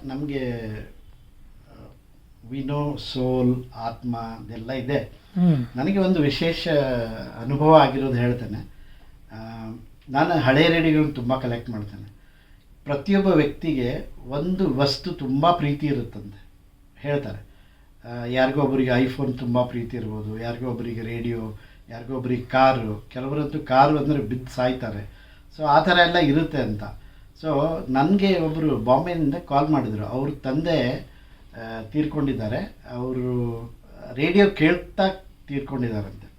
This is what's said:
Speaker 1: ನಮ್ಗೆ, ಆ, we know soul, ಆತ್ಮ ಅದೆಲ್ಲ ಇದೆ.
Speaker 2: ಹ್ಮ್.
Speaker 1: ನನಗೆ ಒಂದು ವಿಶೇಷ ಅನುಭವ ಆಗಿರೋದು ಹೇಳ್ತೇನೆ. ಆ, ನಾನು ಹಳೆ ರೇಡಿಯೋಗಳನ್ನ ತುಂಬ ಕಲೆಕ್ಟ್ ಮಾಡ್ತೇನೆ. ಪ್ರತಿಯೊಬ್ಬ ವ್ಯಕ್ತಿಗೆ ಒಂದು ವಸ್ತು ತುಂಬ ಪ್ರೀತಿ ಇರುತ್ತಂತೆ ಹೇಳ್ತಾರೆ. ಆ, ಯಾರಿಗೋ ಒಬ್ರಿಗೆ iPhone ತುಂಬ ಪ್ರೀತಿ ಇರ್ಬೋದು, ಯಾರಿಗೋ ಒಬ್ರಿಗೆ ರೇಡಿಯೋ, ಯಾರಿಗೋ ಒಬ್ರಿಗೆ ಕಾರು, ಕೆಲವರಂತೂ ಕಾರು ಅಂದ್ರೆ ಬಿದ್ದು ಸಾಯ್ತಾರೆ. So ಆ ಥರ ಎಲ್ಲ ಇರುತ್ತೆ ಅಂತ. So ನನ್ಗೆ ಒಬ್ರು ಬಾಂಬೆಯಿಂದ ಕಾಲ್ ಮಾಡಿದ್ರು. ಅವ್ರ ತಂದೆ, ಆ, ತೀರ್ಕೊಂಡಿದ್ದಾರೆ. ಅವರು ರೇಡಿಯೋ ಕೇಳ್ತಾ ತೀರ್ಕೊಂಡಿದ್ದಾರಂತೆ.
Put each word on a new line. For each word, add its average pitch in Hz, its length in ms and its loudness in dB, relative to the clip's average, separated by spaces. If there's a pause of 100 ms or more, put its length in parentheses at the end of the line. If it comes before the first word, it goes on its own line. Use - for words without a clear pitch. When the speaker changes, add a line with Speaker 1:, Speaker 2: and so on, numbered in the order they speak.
Speaker 1:
ನಮ್ಗೆ, 135 480 -4 (1200)
ಆ, - 160 -20 (640)
we 135 80 -6
know 147 400 -2 (180)
soul, 127 580 0
ಆತ್ಮ 117 420 -6
ಅದೆಲ್ಲ 113 540 -10
ಇದೆ. 131 260 -2 (380)
Speaker 2:
ಹ್ಮ್. 165 300 4 (100)
Speaker 1:
ನನಗೆ 196 240 0
ಒಂದು 185 220 4
ವಿಶೇಷ 160 460 0 (760)
ಅನುಭವ 147 320 6
ಆಗಿರೋದು 135 380 6
ಹೇಳ್ತೇನೆ. 110 560 -2 (640)
ಆ, 110 60 -16 (720)
ನಾನು 156 300 2
ಹಳೆ 135 280 6
ರೇಡಿಯೋಗಳನ್ನ 160 460 4
ತುಂಬ 127 220 0
ಕಲೆಕ್ಟ್ 120 340 -4
ಮಾಡ್ತೇನೆ. 101 440 -10 (720)
ಪ್ರತಿಯೊಬ್ಬ 190 440 2
ವ್ಯಕ್ತಿಗೆ 143 840 2 (180)
ಒಂದು 170 460 0
ವಸ್ತು 143 380 0
ತುಂಬ 143 400 2
ಪ್ರೀತಿ 147 360 0
ಇರುತ್ತಂತೆ 107 580 -6 (540)
ಹೇಳ್ತಾರೆ. 127 460 -6 (640)
ಆ, 120 160 -8
ಯಾರಿಗೋ 131 360 2
ಒಬ್ರಿಗೆ 131 300 2
iPhone 127 420 0
ತುಂಬ 120 280 0
ಪ್ರೀತಿ 120 360 -4
ಇರ್ಬೋದು, 107 420 -8
ಯಾರಿಗೋ 117 320 -6
ಒಬ್ರಿಗೆ 113 300 -6
ರೇಡಿಯೋ, 117 580 -6 (300)
ಯಾರಿಗೋ 117 280 -10
ಒಬ್ರಿಗೆ 123 240 -2
ಕಾರು, 123 680 2
ಕೆಲವರಂತೂ 143 500 -4
ಕಾರು 143 380 4
ಅಂದ್ರೆ 139 260 0
ಬಿದ್ದು 123 320 -6
ಸಾಯ್ತಾರೆ. 123 600 -4 (420)
So 156 80 -4
ಆ 147 180 6
ಥರ 180 240 4
ಎಲ್ಲ 170 100 2
ಇರುತ್ತೆ 151 400 2
ಅಂತ. 107 260 -2 (600)
So 160 60 -4 (400)
ನನ್ಗೆ 180 500 4
ಒಬ್ರು 156 380 0
ಬಾಂಬೆಯಿಂದ 156 580 2 (120)
ಕಾಲ್ 147 220 2
ಮಾಡಿದ್ರು. 110 360 0
ಅವ್ರ 131 240 -4 (140)
ತಂದೆ, 139 560 0
ಆ, - 840 -16 (100)
ತೀರ್ಕೊಂಡಿದ್ದಾರೆ. 135 840 -4 (160)
ಅವರು 123 680 -4 (540)
ರೇಡಿಯೋ 175 360 4
ಕೇಳ್ತಾ 175 600 0 (380)
ತೀರ್ಕೊಂಡಿದ್ದಾರಂತೆ. 123 920 -6